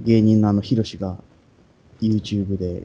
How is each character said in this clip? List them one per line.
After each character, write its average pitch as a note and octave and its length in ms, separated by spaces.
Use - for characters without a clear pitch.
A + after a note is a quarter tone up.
芸 A2+ 180
人 G#2+ 200
の G#2 80
あ G#2 40
の、 G2+ 60
ヒ G#2+ 160
ロ A2+ 80
シ - 140
が F#2 200
YouTube G2+ 560
で F2+ 280